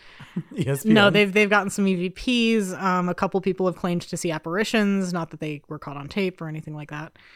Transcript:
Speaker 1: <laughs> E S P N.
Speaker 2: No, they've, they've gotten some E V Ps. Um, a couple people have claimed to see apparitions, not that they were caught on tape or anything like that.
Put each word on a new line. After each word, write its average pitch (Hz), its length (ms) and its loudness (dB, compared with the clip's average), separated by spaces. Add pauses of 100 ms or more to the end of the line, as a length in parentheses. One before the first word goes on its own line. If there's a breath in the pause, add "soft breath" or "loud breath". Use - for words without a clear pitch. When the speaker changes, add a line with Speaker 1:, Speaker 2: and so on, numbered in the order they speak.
(200 loud breath)
Speaker 1:
<laughs> - 360 -10
E 196 120 -2
S 139 160 -2
P 220 60 4
N. 220 40 8
Speaker 2:
No, 202 160 8
they've, 202 220 4
they've 208 180 4
gotten 202 200 2
some 196 180 0
E 185 200 0
V 226 520 2
Ps. 185 140 -2
Um, 180 340 0
a 180 60 0
couple 190 260 0
people 185 260 0
have 175 100 0
claimed 175 260 -2
to - 140 -10
see 170 140 -4
apparitions, 196 840 0
not 165 180 -4
that 156 100 -14
they 151 280 -8
were 151 120 -10
caught 143 160 -12
on 139 120 -12
tape 185 320 -4
or 165 80 -10
anything 156 280 -10
like 147 140 -12
that. - 280 -12 (180 loud breath)